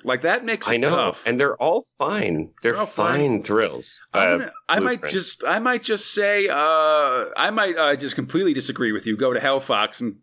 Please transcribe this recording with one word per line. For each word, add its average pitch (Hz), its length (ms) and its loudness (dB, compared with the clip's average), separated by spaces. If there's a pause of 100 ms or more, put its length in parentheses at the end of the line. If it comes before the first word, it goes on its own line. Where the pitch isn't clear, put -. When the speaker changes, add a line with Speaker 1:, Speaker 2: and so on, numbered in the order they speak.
Speaker 1:
Like, 127 180 0
that 202 240 0
makes 226 220 -4
it 117 60 2
Speaker 2:
I 120 40 2
know, 131 120 2
Speaker 1:
tough. 127 360 0
Speaker 2:
and 120 140 0
they're 143 180 2
all 175 240 2 (160)
fine. 104 540 -2 (100)
They're 117 120 2
Speaker 1:
They're 202 80 -2
all 208 40 0
fine. - 360 0
Speaker 2:
fine 123 220 0
thrills. 95 560 -2 (140)
Speaker 1:
I'm 98 80 2
Speaker 2:
Uh, 90 160 4
Speaker 1:
gonna, - 140 -6 (180)
I 170 120 2
might - 40 0 (160)
Speaker 2:
blueprint. 151 120 -6
Speaker 1:
just, - 340 -4
I 175 100 2
might 240 240 -2
just 214 320 -2
say, 202 340 2
uh, 151 800 2 (100)
I 165 160 0
might, 202 240 0
uh, 151 200 2
just 139 180 -6
completely 160 400 0
disagree 123 380 -2
with 107 160 -4
you. 110 100 0
Go 127 160 2
to 117 60 0
hell, 135 200 2
Fox, 110 400 -2
and 117 240 -6